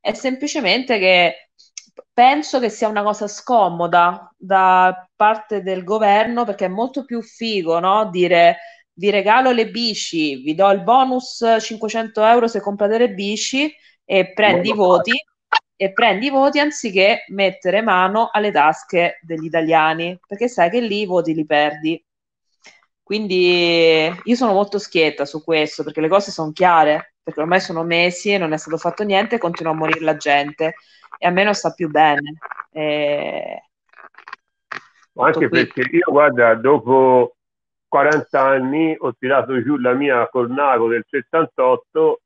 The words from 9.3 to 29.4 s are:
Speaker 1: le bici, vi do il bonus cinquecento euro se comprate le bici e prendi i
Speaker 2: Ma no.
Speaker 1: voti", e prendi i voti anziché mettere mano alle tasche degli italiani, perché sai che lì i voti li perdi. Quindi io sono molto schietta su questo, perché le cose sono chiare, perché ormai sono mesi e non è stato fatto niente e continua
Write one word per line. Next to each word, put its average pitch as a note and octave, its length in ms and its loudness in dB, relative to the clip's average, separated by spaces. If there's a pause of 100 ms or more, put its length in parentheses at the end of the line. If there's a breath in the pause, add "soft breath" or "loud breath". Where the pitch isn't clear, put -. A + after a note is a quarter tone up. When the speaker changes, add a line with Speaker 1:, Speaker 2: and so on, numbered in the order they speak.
Speaker 1:
le A3 180 0
bici, E3 720 -4
vi D#3 140 -4
do G3 140 4
il G3 120 0
bonus B3+ 600 0 (160)
cinquecento A3 640 -6
euro A#3 240 4
se A3 120 -4
comprate G3+ 380 -2
le A#3+ 120 2
bici G#3 640 -4 (320 soft breath)
e F#3 280 0
prendi G3+ 380 2
i G#3+ 40 -2
Speaker 2:
Ma - 20 -6
no. G3+ 100 2
Speaker 1:
voti", F3+ 260 2 (680)
e F#3+ 120 -2
prendi A3 340 0
i C#4+ 40 -2
voti C#4 280 2
anziché A3 680 0
mettere F#3+ 540 -2
mano G3+ 500 0
alle G#3 180 0
tasche E3 720 0
degli D#3+ 220 -10
italiani, E3 840 0
perché A#3 220 -6
sai F3+ 220 0
che A#3+ 100 -2
lì G#3+ 220 -4
i G#3 40 -4
voti E3+ 280 -2
li D#3 120 -6
perdi. D3+ 580 -2 (960 soft breath)
Quindi F3 1120 2 (120)
io A#3 100 2
sono A#3 180 0
molto G3+ 260 0
schietta D#3 460 -2
su D3+ 200 -12
questo, D#3 400 -2
perché D3 160 -8
le D#3 80 -2
cose G3+ 240 0
sono D#3 180 -8
chiare, D#3+ 720 2
perché D3+ 180 -10
ormai F3 200 0
sono E3 240 -6
mesi F3 480 -2
e G3+ 60 0
non E3 140 -2
è D#3 60 -4
stato D#3+ 180 -8
fatto D#3 280 -6
niente G#3 320 0
e - 20 -2
continua E3+ 340 -4